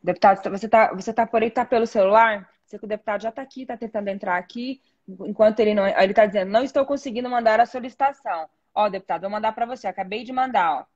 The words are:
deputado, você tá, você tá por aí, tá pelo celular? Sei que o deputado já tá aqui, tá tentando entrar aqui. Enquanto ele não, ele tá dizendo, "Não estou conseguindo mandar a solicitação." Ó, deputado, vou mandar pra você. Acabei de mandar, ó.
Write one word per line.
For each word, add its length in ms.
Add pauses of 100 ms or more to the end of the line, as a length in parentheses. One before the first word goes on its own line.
deputado, 480
você 200
tá, 260
você 180
tá 140
por 160
aí, 80
tá 140
pelo 240
celular? 600 (180)
Sei 120
que 60
o 40
deputado 340
já 100
tá 100
aqui, 240
tá 100
tentando 300
entrar 300
aqui. 440 (280)
Enquanto 500
ele 160
não, 140
ele 260
tá 100
dizendo, 280
"Não 100
estou 240
conseguindo 420
mandar 300
a 80
solicitação." 840 (240)
Ó, 160
deputado, 340
vou 80
mandar 200
pra 160
você. 220
Acabei 340
de 100
mandar, 500
ó. 20 (120)